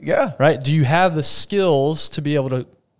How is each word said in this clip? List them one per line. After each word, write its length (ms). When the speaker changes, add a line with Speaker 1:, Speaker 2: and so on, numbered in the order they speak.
Speaker 1:
Yeah. 380
Speaker 2:
Right? 240
Do 120
you 100
have 300
the 80
skills 880
to 120
be 120
able 140
to, 180